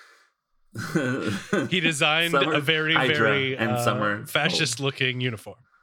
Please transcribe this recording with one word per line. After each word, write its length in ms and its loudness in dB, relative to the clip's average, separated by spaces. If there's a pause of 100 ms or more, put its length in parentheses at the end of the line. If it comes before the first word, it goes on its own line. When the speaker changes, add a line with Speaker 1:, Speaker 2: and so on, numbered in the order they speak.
(760)
Speaker 1:
<laughs> 960 -2
Speaker 2:
He 100 2
designed 520 2
Speaker 1:
Summer 200 2
Speaker 2:
a 80 2
very, 340 2
Speaker 1:
Hydra 220 4
Speaker 2:
very, 400 2
Speaker 1:
and 160 0
Speaker 2:
uh, 120 0
Speaker 1:
summer 420 0
Speaker 2:
fascist-looking 960 0
uniform. 380 -6 (240)